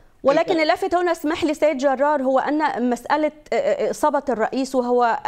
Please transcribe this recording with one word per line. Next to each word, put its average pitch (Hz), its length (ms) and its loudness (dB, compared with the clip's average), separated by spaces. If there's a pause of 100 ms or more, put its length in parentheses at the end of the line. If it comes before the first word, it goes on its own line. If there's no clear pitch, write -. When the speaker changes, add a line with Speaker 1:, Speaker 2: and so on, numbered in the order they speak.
(240)
Speaker 1:
ولكن 320 280 2
Speaker 2:
أنت 330 100 0
Speaker 1:
اللافت 339 340 0
هنا، 359 160 0
اسمح 330 320 -2
لي 302 100 0
سيد 302 240 0
جرار، 277 460 0
هو 262 160 2
أن 277 500 0
مسألة، 294 420 -2 (220)
آه، - 20 0
آه، - 360 0
إصابة 285 380 0
الرئيس 247 460 -2
وهو 247 520 2